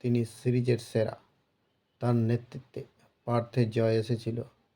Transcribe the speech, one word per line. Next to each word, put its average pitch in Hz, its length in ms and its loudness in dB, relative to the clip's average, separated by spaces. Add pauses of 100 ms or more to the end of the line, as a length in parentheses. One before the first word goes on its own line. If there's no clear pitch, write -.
তিনি 120 240 0
সিরিজের 123 520 0
সেরা। - 400 -2 (840)
তার 120 160 2
নেতৃত্বে 120 680 -2 (420)
পার্থে 120 400 0
জয় 113 260 2
এসেছিল, 113 520 -2 (320)